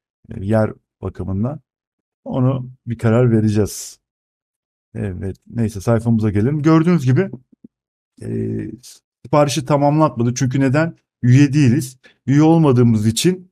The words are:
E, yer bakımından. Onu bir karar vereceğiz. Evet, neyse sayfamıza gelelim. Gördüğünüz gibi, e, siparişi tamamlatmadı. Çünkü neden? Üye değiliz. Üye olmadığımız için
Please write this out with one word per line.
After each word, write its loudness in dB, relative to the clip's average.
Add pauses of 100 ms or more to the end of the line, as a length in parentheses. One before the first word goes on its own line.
(340)
E, -12
yer 0 (300)
bakımından. -6 (640)
Onu -2 (160)
bir -8
karar 2
vereceğiz. -2 (920)
Evet, -8 (100)
neyse -4
sayfamıza 0
gelelim. -2
Gördüğünüz 2
gibi, 0 (920)
e, -12 (960)
siparişi 0
tamamlatmadı. 0
Çünkü -2
neden? 0 (260)
Üye 4
değiliz. 0 (280)
Üye 2
olmadığımız 4
için -2